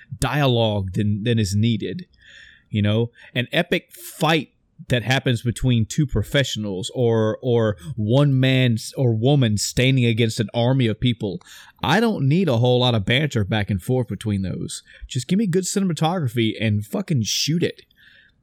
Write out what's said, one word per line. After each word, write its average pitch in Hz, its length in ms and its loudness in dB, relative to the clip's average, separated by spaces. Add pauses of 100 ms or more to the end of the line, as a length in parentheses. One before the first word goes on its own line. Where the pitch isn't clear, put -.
(180)
dialogue 117 720 0
than, 104 320 0
than 117 140 2
is 98 180 0
needed. 107 500 0 (640)
You 107 140 0
know, 110 280 0 (240)
an 123 180 -2
epic 170 400 -2
fight - 580 -2 (380)
that 123 140 0
happens 127 400 0
between 120 420 0
two 151 220 -2
professionals 107 880 -2
or, 113 480 0
or 113 340 2 (200)
one 131 440 2
man 131 340 2
s-, - 220 -6
or 120 180 2
woman 117 440 2
standing 127 480 2
against 113 340 0
an 104 140 0
army 123 320 2
of 107 120 -2
people. 113 400 -2 (440)
I 160 180 2
don't 208 280 0
need 170 200 2
a 120 80 2
whole 123 240 4
lot 123 140 2
of 101 100 0
banter 127 400 0
back 101 260 -2
and 98 120 -2
forth 127 260 -2
between 101 320 -4
those. - 420 -8 (240)
Just - 220 -8
give 185 100 0
me 226 80 0
good 185 180 0
cinematography 160 920 -2
and 104 280 0
fucking 139 380 -2
shoot - 380 -2
it. - 200 -4 (600)